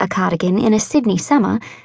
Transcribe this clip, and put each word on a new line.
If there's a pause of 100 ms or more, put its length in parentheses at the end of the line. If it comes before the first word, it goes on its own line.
a
cardigan
in
a
Sydney
summer (240)